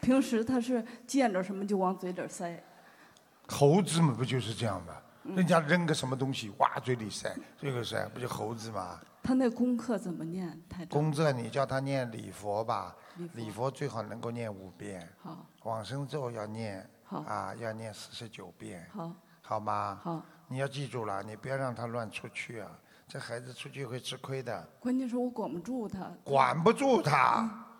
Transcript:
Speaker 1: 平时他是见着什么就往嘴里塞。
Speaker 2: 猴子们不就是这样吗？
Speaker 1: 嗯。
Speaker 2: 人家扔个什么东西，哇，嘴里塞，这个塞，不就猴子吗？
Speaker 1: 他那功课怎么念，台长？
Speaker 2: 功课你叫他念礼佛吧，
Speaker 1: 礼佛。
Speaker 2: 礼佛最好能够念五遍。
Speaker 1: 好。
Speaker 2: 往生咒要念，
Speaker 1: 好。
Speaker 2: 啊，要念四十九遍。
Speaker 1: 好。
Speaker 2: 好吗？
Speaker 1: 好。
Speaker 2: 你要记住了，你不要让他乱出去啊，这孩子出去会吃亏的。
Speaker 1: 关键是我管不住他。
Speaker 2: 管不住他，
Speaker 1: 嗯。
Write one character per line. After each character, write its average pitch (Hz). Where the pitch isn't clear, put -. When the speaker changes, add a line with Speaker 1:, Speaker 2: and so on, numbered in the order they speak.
Speaker 1:
平 262
时 233
他 254
是 233
见 254
着 185
什 196
么 196
就 196
往 185
嘴 180
里 175
塞。 170
Speaker 2:
猴 147
子 165
们 143
不 113
就 123
是 110
这 117
样 92
吗？ 87
Speaker 1:
嗯。 185
Speaker 2:
人 185
家 170
扔 165
个 156
什 139
么 131
东 135
西， 107
哇， -
嘴 127
里 110
塞， 92
这 139
个 120
塞， 104
不 123
就 123
猴 113
子 113
吗？ 90
Speaker 1:
他 262
那 262
功 240
课 233
怎 180
么 156
念， 175
台 180
长？ -
Speaker 2:
功 151
课 151
你 117
叫 135
他 131
念 135
礼 110
佛 104
吧， 101
Speaker 1:
礼 170
佛。 165
Speaker 2:
礼 113
佛 117
最 135
好 113
能 107
够 117
念 117
五 95
遍。 92
Speaker 1:
好。 170
Speaker 2:
往 110
生 131
咒 131
要 107
念， 107
Speaker 1:
好。 -
Speaker 2:
啊， 104
要 113
念 110
四 -
十 117
九 92
遍。 92
Speaker 1:
好。 170
Speaker 2:
好 -
吗？ 104
Speaker 1:
好。 165
Speaker 2:
你 131
要 135
记 135
住 113
了， 98
你 107
不 117
要 135
让 131
他 117
乱 117
出 -
去 -
啊， 95
这 143
孩 120
子 127
出 -
去 135
会 123
吃 120
亏 135
的。 107
Speaker 1:
关 254
键 262
是 233
我 247
管 214
不 170
住 233
他。 185
Speaker 2:
管 135
不 190
住 269
他， 131
Speaker 1:
嗯。 226